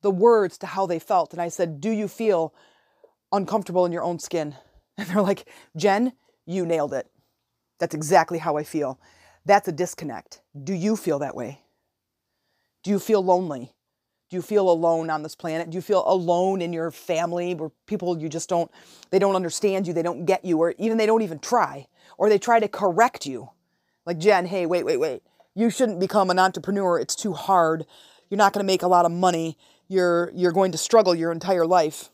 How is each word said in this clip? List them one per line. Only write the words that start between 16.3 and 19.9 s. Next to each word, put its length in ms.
in 120
your 180
family 640
where 160
people 340
you 80
just 220
don't, 200
they 100
don't 180
understand 500
you, 60